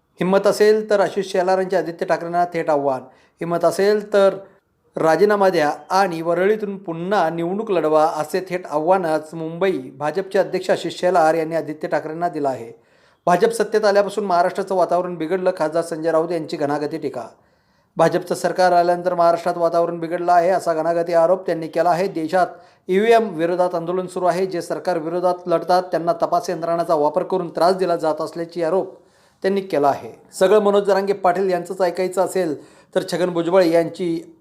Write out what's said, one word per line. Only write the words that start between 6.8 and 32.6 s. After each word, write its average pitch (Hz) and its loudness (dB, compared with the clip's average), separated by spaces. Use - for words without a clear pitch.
निवडणूक 180 -4
लढवा, 156 2
असे 180 -4
थेट 180 -6
आव्हान 170 0
आज 156 -4
मुंबई 165 -2
भाजपचे 170 -2
अध्यक्ष 180 -2
आशिष 175 -2
शेलार 170 4
यांनी 160 -4
आदित्य 156 -6
ठाकरेंना 160 -4
दिलं 147 -4
आहे. 117 -8
भाजप 202 4
सत्तेत 214 0
आल्यापासून 202 2
महाराष्ट्राचं 185 0
वातावरण 180 0
बिघडलं, 185 -2
खासदार 160 0
संजय 165 -4
राऊत 165 2
यांची 160 -6
घणाघाती 147 -4
टीका. 127 -8
भाजपचं 170 2
सरकार 180 2
आल्यानंतर 175 2
महाराष्ट्रात 170 2
वातावरण 170 0
बिघडलं 175 -2
आहे, 175 4
असा 170 0
घणाघाती 170 -2
आरोप 170 2
त्यांनी 165 -4
केला 165 0
आहे. 175 0
देशात 165 -2
ईव्हीएम 220 4
विरोधात 175 0
आंदोलन 180 -4
सुरू 180 -4
आहे. 175 0
जे 170 -4
सरकार 170 -4
विरोधात 170 -4
लढतात 180 2
त्यांना 170 -2
तपास 170 -2
यंत्रणाचा 170 -2
वापर 147 0
करून 175 -4
त्रास 170 2
दिला 175 0
जात 156 -2
असल्याचे 170 -8
आरोप 185 0
त्यांनी 196 0
केला 147 0
आहे. 110 -2
सगळं 190 6
मनोज 202 4
जरांगे 196 0
पाटील 190 0
यांचंच 180 -4
ऐकायचं 185 0
असेल 175 -2